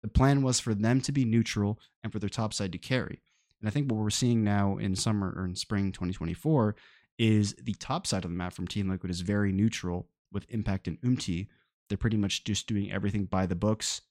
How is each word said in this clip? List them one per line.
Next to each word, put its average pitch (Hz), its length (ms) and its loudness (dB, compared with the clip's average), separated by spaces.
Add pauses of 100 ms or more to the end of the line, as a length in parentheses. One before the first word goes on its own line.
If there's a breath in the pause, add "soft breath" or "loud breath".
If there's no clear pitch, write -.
the 110 80 -8
plan 139 320 6
was 127 180 2
for 113 160 0
them 113 240 4
to 139 140 -2
be 135 100 2
neutral 110 560 2 (240 soft breath)
and 110 80 -6
for 107 80 -6
their 101 80 -2
top 110 260 -4
side 95 200 -4
to 87 40 -8
carry. - 440 -4 (400)
And 107 80 0
I - 20 -4
think 143 180 0
what 110 120 0
we're 107 80 2
seeing 117 340 2
now 101 320 2
in 101 180 -2
summer 101 400 0
or 92 120 -6
in 90 100 -6
spring 98 380 -2
twenty 90 180 -4
twenty-four 107 640 0 (420 loud breath)
is 107 360 4
the - 220 -8
top 156 300 -6
side 95 200 -2
of 85 60 -4
the 87 40 -4
map 90 160 -4
from 90 160 -8
Team 98 220 -2
Liquid 95 200 -4
is 90 120 -4
very 101 320 2
neutral 95 560 0 (220)
with 98 180 -8
Impact 104 400 -4
and 80 100 -8
Umti. 107 480 -2 (400 soft breath)
They're 101 100 -4
pretty 110 200 0
much 101 260 -2
just - 240 -4
doing 101 240 -2
everything 101 320 -2
by 95 220 0
the 90 100 -2
books. 107 560 -2